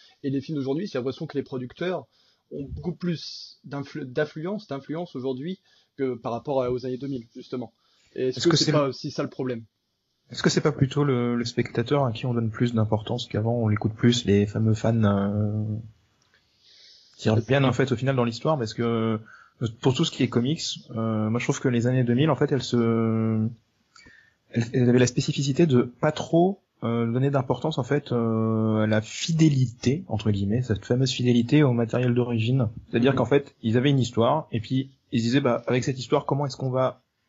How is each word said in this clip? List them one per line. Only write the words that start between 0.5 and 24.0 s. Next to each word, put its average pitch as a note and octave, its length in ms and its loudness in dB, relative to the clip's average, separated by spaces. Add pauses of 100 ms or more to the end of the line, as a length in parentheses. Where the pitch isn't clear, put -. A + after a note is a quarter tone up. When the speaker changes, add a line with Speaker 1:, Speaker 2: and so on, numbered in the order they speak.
Speaker 1:
d'aujourd'hui, C#3 300 -2
j'ai C#3+ 120 -4
l'impression C3 280 -6
que - 100 -8
les C3+ 80 -2
producteurs C#3 640 -6 (440)
ont C#3+ 200 -10
beaucoup E3+ 240 -8
plus - 720 -8
d'influ-, C#3 420 -10
d'affluence, D3+ 600 -6
d'influence D3 480 -8
aujourd'hui C3+ 460 -6 (360)
que C3 180 -2
par B2+ 180 -6
rapport C3 300 -2
à, B2 100 -2
aux B2 140 -4
années B2+ 120 -6
deux C#3 100 -10
mille, B2 180 -8 (100)
justement. B2 360 -10 (420)
Et C3 140 -2
est-ce B2+ 100 -4
Speaker 2:
Est-ce B2 80 0
Speaker 1:
que F3 60 4
Speaker 2:
que D#3 40 4
Speaker 1:
c'est - 80 4
Speaker 2:
c'est D#3 80 0
Speaker 1:
pas D3 120 4
Speaker 2:
le C3+ 40 0
Speaker 1:
aussi C3+ 240 -8
ça D3+ 100 -6
le C3+ 60 -4
problème ? B2 360 -8 (680)
Speaker 2:
Est-ce - 100 -12
que - 80 4
c'est E3 120 0
pas D3+ 100 2
plutôt C#3+ 320 2
le, A#2+ 320 0
le A#2+ 80 -2
spectateur B2 600 0
à A#2+ 80 0
qui A2 140 -6
on B2 80 0
donne A#2 160 0
plus A#2+ 240 0
d'importance A2 540 -2
qu'avant, A2+ 300 -2
on A2+ 100 2
l'écoute G#2 260 0
plus, A#2 300 4
les G2+ 220 4
fameux A2 280 2
fans, A2+ 300 0
euh, G#2 600 0 (1500)
qui - 100 0
reviennent B2 380 4
en B2+ 80 4
fait B2+ 180 2
au A#2 40 0
final C3 200 -2
dans B2 80 2
l'histoire, D3 320 -2
parce A2+ 160 -4
que, A2+ 480 0 (400)
euh, A#2 80 -2 (140)
pour C3 100 4
tout D#3+ 140 0
ce - 40 -4
qui - 120 -2
est B2 80 2
comics, C3 320 0 (300)
euh, A2 360 0
moi A#2 100 0
je B2 60 -6
trouve - 160 -4
que C#3 80 0
les A#2+ 180 2
années B2+ 160 2
deux A#2+ 120 2
mille, D3+ 160 4
en C#3 40 4
fait, C#3+ 160 0
elles C3+ 120 0
se, A2+ 840 2 (1080)